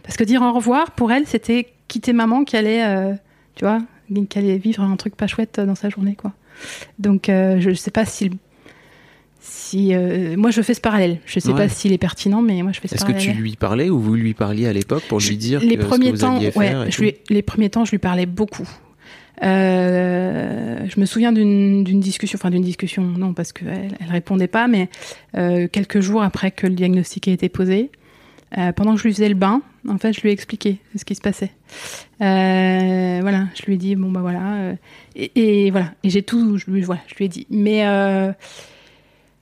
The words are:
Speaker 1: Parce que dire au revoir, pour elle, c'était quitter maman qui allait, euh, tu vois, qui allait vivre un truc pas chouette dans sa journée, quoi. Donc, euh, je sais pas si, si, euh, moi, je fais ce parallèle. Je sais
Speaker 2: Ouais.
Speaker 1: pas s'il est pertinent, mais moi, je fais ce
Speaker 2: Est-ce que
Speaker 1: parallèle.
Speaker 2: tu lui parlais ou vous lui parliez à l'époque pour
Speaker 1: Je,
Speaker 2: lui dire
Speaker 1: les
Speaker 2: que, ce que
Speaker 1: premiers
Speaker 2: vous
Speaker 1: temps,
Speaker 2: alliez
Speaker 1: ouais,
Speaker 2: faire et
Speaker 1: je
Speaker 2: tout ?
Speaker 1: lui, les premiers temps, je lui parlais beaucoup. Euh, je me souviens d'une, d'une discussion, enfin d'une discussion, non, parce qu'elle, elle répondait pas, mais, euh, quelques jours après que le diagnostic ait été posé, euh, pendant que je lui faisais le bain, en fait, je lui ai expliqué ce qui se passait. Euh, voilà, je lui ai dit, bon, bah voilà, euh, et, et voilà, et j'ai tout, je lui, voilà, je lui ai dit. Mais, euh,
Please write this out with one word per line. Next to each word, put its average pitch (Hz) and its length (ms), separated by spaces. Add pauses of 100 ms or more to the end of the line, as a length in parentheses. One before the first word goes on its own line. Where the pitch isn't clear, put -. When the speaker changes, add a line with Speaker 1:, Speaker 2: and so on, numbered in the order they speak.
Speaker 1:
Parce - 120
que 233 60
dire 240 180
au 247 120
revoir, 247 400
pour 233 180
elle, 285 160
c'était 240 400 (220)
quitter 247 240
maman 240 320
qui 247 120
allait, 220 300
euh, 196 260 (440)
tu - 80
vois, 220 160 (500)
qui - 80
allait 196 200
vivre 208 260
un 196 100
truc 202 220
pas 208 100
chouette 220 320
dans 196 160
sa 202 140
journée, 202 260
quoi. 202 160 (720)
Donc, 202 280
euh, 190 300
je 185 160
sais - 160
pas 220 140
si, 196 260 (1120)
si, - 520
euh, 180 440
moi, 220 160
je 220 100
fais 240 120
ce - 60
parallèle. 185 460
Je - 140
sais 127 100
Speaker 2:
Ouais. 135 60
Speaker 1:
pas 151 120
s'il - 240
est 175 60
pertinent, 202 440
mais 196 200
moi, 196 80
je 185 80
fais - 80
ce - 80
Speaker 2:
Est-ce 202 100
que 196 80
Speaker 1:
parallèle. 196 220
Speaker 2:
tu 110 80
lui 110 140
parlais 120 340
ou 151 80
vous 110 160
lui 113 200
parliez 107 340
à 107 40
l'époque 101 360
pour 107 100
Speaker 1:
Je, 104 120
Speaker 2:
lui 104 60
dire 120 240
Speaker 1:
les 233 100
Speaker 2:
que, - 20
ce 226 60
que 107 60
Speaker 1:
premiers 254 280
Speaker 2:
vous 214 60
Speaker 1:
temps, 254 180
Speaker 2:
alliez 208 180
Speaker 1:
ouais, 202 140
Speaker 2:
faire 131 160
et - 80
Speaker 1:
je - 40
Speaker 2:
tout ? 214 60
Speaker 1:
lui, 214 120 (140)
les 202 140
premiers 208 280
temps, 226 140
je 202 60
lui 202 80
parlais 180 280
beaucoup. 180 420 (720)
Euh, 185 1500
je 196 120
me 196 60
souviens 233 260
d'une, 202 500
d'une 190 180
discussion, 196 400
enfin 180 100
d'une 180 120
discussion, 180 400
non, 180 300
parce 170 200
qu'elle, 185 360 (100)
elle 170 120
répondait 180 360
pas, 226 220
mais, 190 200 (480)
euh, 175 300
quelques 202 340
jours 208 220
après 190 300
que - 160
le 185 60
diagnostic 180 520
ait 190 60
été 180 160
posé, 190 420 (680)
euh, 180 140
pendant 208 220
que 208 60
je - 40
lui 220 100
faisais 208 140
le 208 60
bain, 190 280 (260)
en 202 100
fait, 220 140
je - 80
lui 214 80
ai 208 40
expliqué 202 460 (180)
ce - 80
qui 202 120
se - 40
passait. 196 300 (720)
Euh, 185 1000
voilà, 190 240 (120)
je - 80
lui 196 80
ai 185 40
dit, 190 180
bon, 190 160
bah 185 80
voilà, 180 340
euh, 190 200 (420)
et, 208 500
et 190 60
voilà, 180 200 (120)
et 190 60
j'ai 196 120
tout, 226 360
je 185 120
lui, 190 120
voilà, 175 260
je - 80
lui 196 80
ai 196 40
dit. - 220
Mais, 208 360
euh, 196 440 (1120)